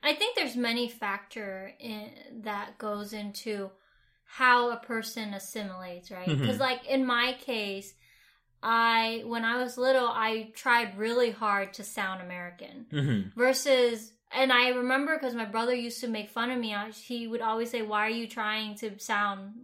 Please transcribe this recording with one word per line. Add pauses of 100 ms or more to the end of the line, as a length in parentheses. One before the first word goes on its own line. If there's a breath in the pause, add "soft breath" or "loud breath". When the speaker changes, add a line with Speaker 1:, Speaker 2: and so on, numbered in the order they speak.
Speaker 1:
I
think
there's
many
factor
in, (320)
that
goes
into (560 soft breath)
how
a
person
assimilates,
right?
Speaker 2:
Mm-hmm.
Speaker 1:
'Cause,
like,
in
my
case, (680 soft breath)
I,
when
I
was
little,
I
tried
really
hard
to
sound
American.
Speaker 2:
Mm-hmm.
Speaker 1:
Versus, (200)
and
I
remember
'cause
my
brother
used
to
make
fun
of
me,
I,
he
would
always
say,
"Why
are
you
trying
to
sound (120)